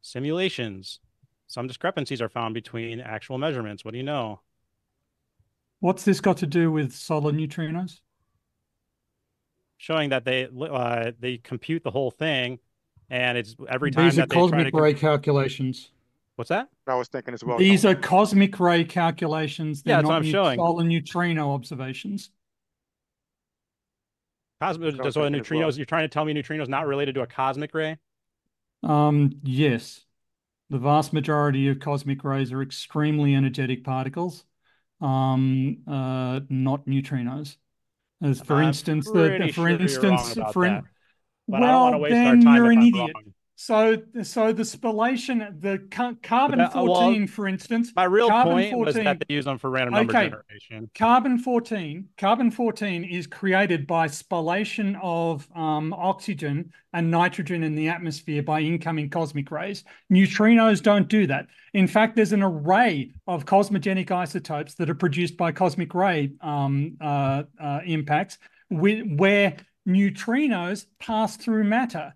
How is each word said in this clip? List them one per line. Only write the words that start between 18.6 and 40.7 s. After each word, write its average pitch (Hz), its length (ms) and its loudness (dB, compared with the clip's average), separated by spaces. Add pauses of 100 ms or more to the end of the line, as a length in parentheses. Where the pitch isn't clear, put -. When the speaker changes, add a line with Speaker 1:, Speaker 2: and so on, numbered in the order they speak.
Speaker 2:
calculations. 160 1000 -4
They're - 100 0
Speaker 1:
Yeah, 180 40 4
that's 151 100 4
what 156 60 4
Speaker 2:
not 165 40 4
Speaker 1:
I'm 160 60 0
Speaker 2:
neu-, 156 80 -2
Speaker 1:
showing. 160 280 2
Speaker 2:
solar 170 240 0
neutrino 165 680 -2
observations. 135 800 -10 (2250)
Speaker 1:
Cosmic, 165 340 -4
Speaker 3:
That's 139 40 -10
what - 60 -8
I - 20 -4
was 135 80 -4
Speaker 1:
so 151 100 -2
Speaker 3:
thinking 143 180 -2
as - 60 -12
Speaker 1:
neutrinos, 156 140 -2 (120)
Speaker 3:
well. 127 40 -8
Speaker 1:
you're 147 80 -8
trying 160 180 -2
to 156 40 -4
tell 151 180 -4
me 156 80 -4
neutrinos 147 340 -6
not 139 200 -4
related 139 280 -4
to 135 60 -4
a 117 60 -6
cosmic 135 480 -4
ray? 156 220 -4 (840)
Speaker 2:
Um, 147 600 2
yes. 131 580 -2 (680)
The 139 80 -4
vast 147 340 0
majority 147 560 0
of 135 100 -2
cosmic 143 440 -6
rays 135 280 -4
are 131 120 -6
extremely 147 720 0
energetic 131 480 -2
particles, 135 600 -6 (560)
um, 131 800 0 (100)
uh, 131 600 -4
not 135 380 -2
neutrinos. 135 720 -4 (640)
As 139 200 0
for 151 140 0
Speaker 1:
I'm 156 140 4
Speaker 2:
instance, 151 360 -2
the, 143 60 -12 (180)
Speaker 1:
pretty 156 220 0
Speaker 2:
for - 20 -8
Speaker 1:
sure 170 160 0
you're 170 120 2
Speaker 2:
instance, 139 220 0 (180)
Speaker 1:
wrong - 100 -6
about 110 220 -6
Speaker 2:
for 180 120 4
in-, 180 80 2